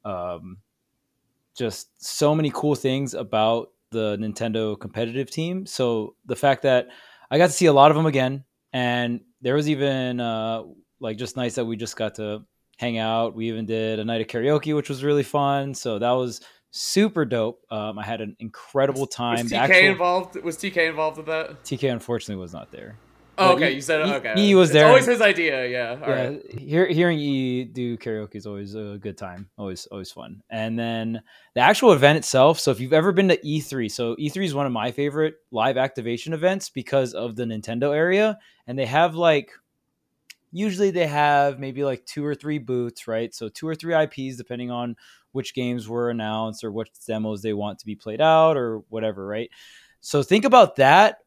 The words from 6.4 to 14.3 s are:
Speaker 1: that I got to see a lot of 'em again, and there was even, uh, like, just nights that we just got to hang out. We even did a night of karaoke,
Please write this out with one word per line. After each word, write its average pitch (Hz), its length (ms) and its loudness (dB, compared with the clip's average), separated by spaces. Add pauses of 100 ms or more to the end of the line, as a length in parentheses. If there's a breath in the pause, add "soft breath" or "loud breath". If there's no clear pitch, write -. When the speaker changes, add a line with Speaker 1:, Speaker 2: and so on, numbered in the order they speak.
Speaker 1:
that 127 260 2 (420 loud breath)
I 139 60 0
got 175 120 6
to - 40 0
see 175 140 2
a 147 80 8
lot 143 160 10
of 151 80 4
'em 160 80 2
again, 135 380 0 (280)
and 123 480 -2 (220)
there 127 120 0
was 151 140 0
even, 131 500 -2
uh, 113 440 -4 (360)
like, 110 200 -8
just 123 180 -8
nights 123 200 -4
that 120 100 -2
we 113 100 -4
just 113 200 -10
got 107 180 -4
to 107 300 -8 (340)
hang 120 180 -4
out. 113 380 -2
We 113 140 -6
even 110 180 -6
did 110 320 -4
a 107 80 -6
night 113 160 -4
of 107 60 -6
karaoke, 147 460 0